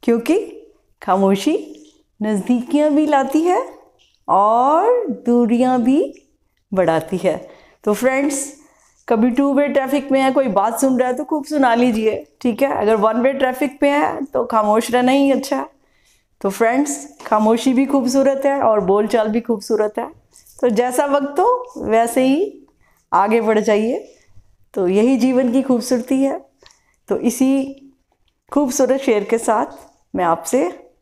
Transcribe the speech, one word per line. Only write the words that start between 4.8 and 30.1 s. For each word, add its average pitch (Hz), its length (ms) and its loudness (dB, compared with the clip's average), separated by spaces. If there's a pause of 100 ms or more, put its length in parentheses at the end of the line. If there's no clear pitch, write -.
दूरियाँ 240 760 0
भी 277 320 0 (600)
बढ़ाती 165 420 0
है। 165 320 -4 (360)
तो 208 100 0
फ्रेंड्स, 262 640 -2 (480)
कभी 233 220 2
टू 277 240 0
वे 285 140 2
ट्रैफिक 277 440 -2
में 269 80 2
है, 269 120 2
कोई 269 160 2
बात 202 320 -2
सुन 262 180 2
रहा 254 100 2
है 254 60 -2
तो 285 100 -6
खूब 302 200 -4
सुना 269 300 2
लीजिए, 220 680 -2
ठीक 240 220 -2
है। 277 180 -2
अगर 220 140 2
वन 220 220 2
वे 247 160 0
ट्रैफिक 262 480 -4
पे 285 100 2
है 285 340 -2
तो 254 200 -4
खामोश 220 460 0
रहना 247 220 2
ही 277 180 2
अच्छा 269 260 -2
है। 269 140 -8 (680)
तो 196 100 -2
फ्रेंड्स, 247 760 -2
खामोशी 226 460 2
भी 262 140 2
खूबसूरत 269 600 0
है 277 140 0
और 220 200 2
बोलचाल 208 480 0
भी 220 120 -2
खूबसूरत 214 580 -4
है। 254 100 -8 (520)
तो 247 80 0
जैसा 247 380 0
वक्त 285 340 0
हो 494 380 0
वैसे 233 460 0
ही 311 420 -2 (460)
आगे 214 280 2
बढ़ 214 180 2
जाइए, 220 560 -2 (600)
तो 185 140 -2
यही 220 280 2
जीवन 247 360 0
की 262 100 2
खूबसूरती 254 600 -2
है। 269 160 -2 (680)
तो 196 100 -4
इसी 269 560 0 (800)
खूबसूरत 269 480 0
शेर 208 240 0
के 226 140 -2
साथ 226 280 -2 (500)